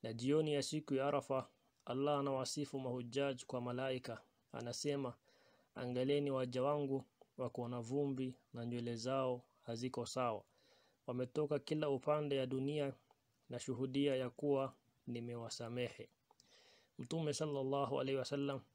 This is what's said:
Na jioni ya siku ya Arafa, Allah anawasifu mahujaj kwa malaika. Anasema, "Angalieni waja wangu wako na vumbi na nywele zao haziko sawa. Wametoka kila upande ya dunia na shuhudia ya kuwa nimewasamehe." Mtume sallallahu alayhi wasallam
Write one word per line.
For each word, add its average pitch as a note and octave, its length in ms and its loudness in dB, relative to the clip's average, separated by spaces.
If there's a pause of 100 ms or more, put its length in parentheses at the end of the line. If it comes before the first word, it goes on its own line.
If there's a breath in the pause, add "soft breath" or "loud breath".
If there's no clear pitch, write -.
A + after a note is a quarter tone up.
Na A#2 100 -2
jioni D3 400 4
ya C#3+ 100 2
siku D#3 300 -2
ya C3+ 140 2
Arafa, C3+ 400 0 (380)
Allah C#3 340 2
anawasifu C#3 600 0
mahujaj B2+ 640 -2
kwa B2 180 -4
malaika. B2+ 600 -2 (300)
Anasema, B2+ 640 -2 (640 soft breath)
"Angalieni C3 560 2
waja B2+ 320 0
wangu C#3 420 2 (320)
wako B2 300 -4
na B2 140 -4
vumbi C3 540 0 (180)
na A#2 120 -6
nywele A#2+ 300 -2
zao B2+ 460 0 (220)
haziko A#2 420 -4
sawa. A2+ 380 0 (640 soft breath)
Wametoka C#3+ 520 0
kila D#3 300 0
upande D3 460 2
ya C3 100 2
dunia C#3 480 0 (560)
na A#2+ 100 -6
shuhudia C3 560 2
ya B2+ 140 0
kuwa C3+ 440 2 (340)
nimewasamehe." A#2+ 1000 -6 (880 loud breath)
Mtume D3+ 340 0
sallallahu C#3 680 2
alayhi C3+ 200 0
wasallam C#3 420 0 (120)